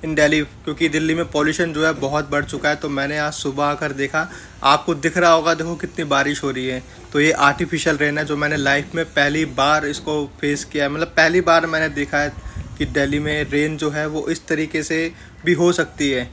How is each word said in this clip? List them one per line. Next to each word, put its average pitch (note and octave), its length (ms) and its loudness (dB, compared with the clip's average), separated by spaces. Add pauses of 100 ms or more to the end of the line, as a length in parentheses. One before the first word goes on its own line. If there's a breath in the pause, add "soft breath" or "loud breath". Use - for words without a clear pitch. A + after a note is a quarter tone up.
in D#3+ 60 -4
Delhi, D3+ 340 2 (180)
क्योंकि D#3+ 260 0
दिल्ली D#3+ 260 0
में E3 160 -4
pollution D#3 420 0
जो D3+ 120 0
है D#3+ 80 2
बहुत C#3 360 -2
बढ़ C#3+ 160 0
चुका D3 240 -2
है। D3 60 2
तो D3 140 -6
मैंने C#3 280 -4
आज D3+ 160 -2
सुबह C#3 300 -4
आकर D3 280 -2
देखा, C#3 400 -4 (320 loud breath)
आपको D3 320 4
दिख D#3 220 -2
रहा E3+ 140 6
होगा, E3 220 4
देखो E3 220 -4
कितनी E3+ 300 -6
बारिश C#3+ 380 0
हो C#3 80 -2
रही B2+ 160 -4
है। B2+ 160 -6 (300 loud breath)
तो D3 60 2
ये D#3 120 6
artificial C#3+ 680 2
rain D3 200 0
है D3+ 80 -2
जो D3 120 -4
मैंने D3 200 0
life C#3+ 380 0
में E3 100 -2
पहली D3 400 0
बार D3 400 2
इसको D3 460 -4 (100)
face C#3+ 240 -2
किया D3 180 -2
है, C#3+ 60 0
मतलब D#3 180 -2
पहली E3 340 4
बार E3 240 4
मैंने D#3+ 240 0
देखा C#3+ 280 -4
है D3 160 -2 (440 loud breath)
कि D3 80 -2
Delhi C#3+ 340 0
में D3+ 300 -2
rain D3+ 280 0
जो D3+ 120 0
है D3+ 180 -4
वो D3+ 200 -4
इस D#3+ 200 -4
तरीके D#3 360 -2
से E3 280 -2 (340 loud breath)
भी F3 80 4
हो F3 180 4
सकती D#3 380 0
है। B2 240 -2